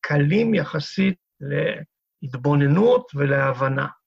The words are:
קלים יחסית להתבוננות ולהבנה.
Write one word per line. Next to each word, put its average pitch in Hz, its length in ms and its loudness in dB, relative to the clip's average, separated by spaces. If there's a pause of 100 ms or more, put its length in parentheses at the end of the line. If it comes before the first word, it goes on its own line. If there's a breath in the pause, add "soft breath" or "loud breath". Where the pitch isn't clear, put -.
קלים 180 540 2
יחסית 180 600 -2 (1040)
להתבוננות 143 920 2
ולהבנה. 139 720 0 (200)